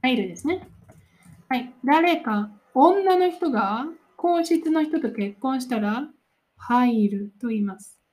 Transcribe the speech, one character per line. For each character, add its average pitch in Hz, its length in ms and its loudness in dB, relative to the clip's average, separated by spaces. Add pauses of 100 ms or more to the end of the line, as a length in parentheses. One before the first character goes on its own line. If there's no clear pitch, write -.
入 254 140 2
る 190 120 -2
で 170 80 -12
す - 100 -10
ね。 359 220 -4 (800)
は 254 80 -2
い。 247 160 -6 (120)
誰 330 360 4
か、 208 300 -4 (240)
女 370 420 4
の 359 140 2
人 339 200 -4
が 220 360 -2 (300)
皇 339 280 0
室 330 260 0
の 320 120 2
人 311 180 -2
と 226 120 -4
結 202 260 -6
婚 262 220 -4
し - 80 -10
た 233 100 -2
ら、 220 300 -4 (480)
入 240 520 2
る 202 320 -6
と 240 80 -6
言 220 100 -4
い 208 40 0
ま 196 160 -4
す。 - 220 -20 (120)